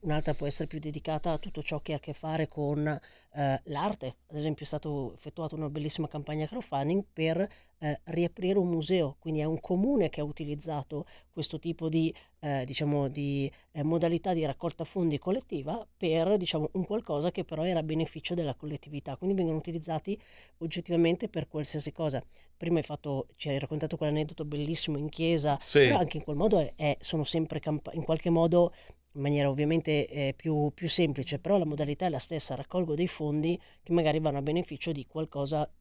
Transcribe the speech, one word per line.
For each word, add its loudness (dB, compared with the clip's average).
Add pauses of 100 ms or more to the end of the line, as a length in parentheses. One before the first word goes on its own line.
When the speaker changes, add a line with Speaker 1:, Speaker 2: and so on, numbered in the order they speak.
Speaker 1:
un'altra 2
può -2
essere -4
più -8
dedicata -4
a 0
tutto -8
ciò -4
che -6
ha -2
a -4
che -10
fare -2
con, 0
eh, -2
l'arte. -4 (120)
Ad -10
esempio -2
è -6
stato -4
effettuato -8
una -2
bellissima -2
campagna -4
crowdfunding -2
per, 0 (340)
eh, -2
riaprire 0
un 2
museo, 2
quindi -2
è 0
un 0
comune 2
che -4
ha 0
utilizzato -6 (240)
questo -6
tipo -4
di, 2 (280)
eh, -2
diciamo, 0
di, -2 (220)
eh, -4
modalità 2
di 0
raccolta -4
fondi 0
collettiva -4 (120)
per, 4
diciamo, 0
un 0
qualcosa -2
che -4
però -4
era 2
a 0
beneficio -2
della -2
collettività, -8
quindi 0
vengono 2
utilizzati -4 (420)
oggettivamente 2
per -6
qualsiasi -4
cosa. -2 (340)
Prima 2
hai 2
fatto, -4
ci -6
hai 2
raccontato -4
quell'aneddoto 0
bellissimo -2
in -4
chiesa, 2
Speaker 2:
Sì. 6
Speaker 1:
però 10
anche 2
in -6
quel -4
modo 6
è, 0
è, 2
sono -2
sempre -2
campa-, -4
in -4
qualche 0
modo 6 (420)
in -6
maniera 4
ovviamente, 2
eh, -2
più, 0
più -4
semplice, 2
però 2
la 4
modalità -2
è 2
la -2
stessa, -4
raccolgo -2
dei 2
fondi 0 (240)
che -2
magari 4
vanno 2
a -2
beneficio -2
di -4
qualcosa, -2 (120)